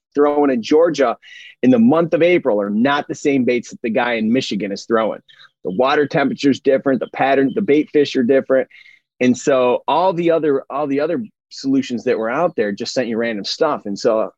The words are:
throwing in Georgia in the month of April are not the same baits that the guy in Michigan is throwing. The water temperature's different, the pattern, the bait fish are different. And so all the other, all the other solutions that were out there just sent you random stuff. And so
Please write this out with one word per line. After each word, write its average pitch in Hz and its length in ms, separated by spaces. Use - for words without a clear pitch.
throwing 147 360
in 120 100
Georgia 143 560
in 127 80
the 123 100
month 160 340
of 156 80
April 160 400
are 101 80
not 139 400
the 160 60
same 139 280
baits 123 280
that - 100
the 120 80
guy 120 240
in 110 180
Michigan 107 400
is 98 140
throwing. 110 340
The 90 60
water 139 360
temperature's 139 540
different, 135 400
the - 80
pattern, 135 440
the 107 80
bait 143 280
fish 143 260
are 131 80
different. 131 460
And 127 180
so 127 480
all 175 280
the 165 180
other, 151 380
all 143 180
the 139 140
other 151 240
solutions 131 560
that 120 120
were 110 120
out 160 260
there 104 160
just 110 220
sent 123 160
you 110 80
random 113 260
stuff. 147 420
And 101 140
so 110 380